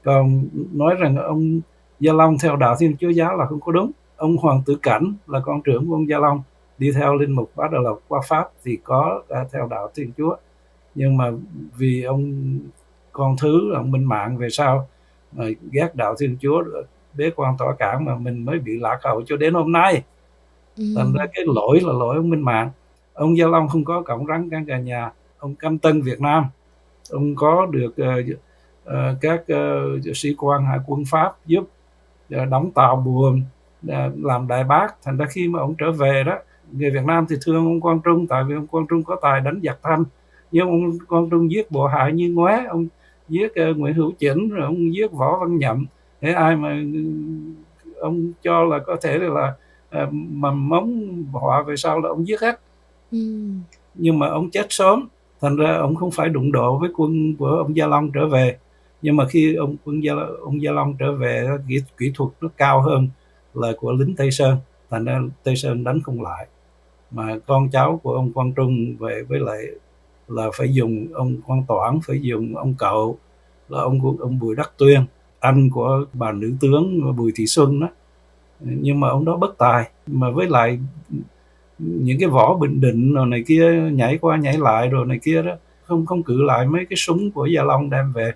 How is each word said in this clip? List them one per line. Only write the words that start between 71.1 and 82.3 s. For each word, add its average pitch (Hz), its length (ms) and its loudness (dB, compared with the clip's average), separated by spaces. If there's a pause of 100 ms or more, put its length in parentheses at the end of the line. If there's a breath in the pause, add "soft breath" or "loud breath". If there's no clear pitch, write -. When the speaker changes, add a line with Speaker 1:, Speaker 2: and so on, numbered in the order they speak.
Speaker 1:
ông 127 220 -4 (100)
Quang 131 220 -2
Toản, 113 380 0
phải 135 140 -2
dùng 113 360 -4
ông 135 220 -4
cậu, 107 400 -2 (500)
là 139 120 -6
ông, 131 400 0
ông 127 180 -4
Bùi 113 180 -4
Đắc 147 220 -6
Tuyên, 139 260 8 (360)
anh 131 300 6
của 131 420 0
bà 120 200 -4
nữ 110 280 -4
tướng 143 560 2
Bùi 117 180 0
Thị 110 120 -2
Xuân 143 340 4
đó. 170 80 -2 (720)
Nhưng 139 400 -2
mà 131 80 2
ông 135 160 2
đó 170 120 0
bất 196 220 -2
tài. 120 320 4 (160)
Mà 127 240 0
với 175 180 0
lại 123 300 2 (1000 soft breath)
những 156 420 -2
cái 185 80 2
võ 135 260 6